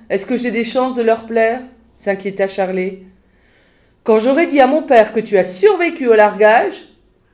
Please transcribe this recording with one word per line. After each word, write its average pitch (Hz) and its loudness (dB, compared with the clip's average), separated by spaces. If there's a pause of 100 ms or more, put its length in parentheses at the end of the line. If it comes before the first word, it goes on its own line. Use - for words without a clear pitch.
(100)
est-ce 190 -4
que 254 -4
j'ai 240 -4
des 226 -4
chances 254 -4
de 240 -2
leur 226 0
plaire ? » 226 -2 (340)
s'inquiéta 196 -4
Charlet. « 190 -6 (1000)
Quand 220 2
j'aurai 277 0
dit 277 0
à 254 6
mon 294 0
père 220 2
que 226 -2
tu 208 -2
as 180 2
survécu 339 0
au 226 6
largage, 214 2 (500)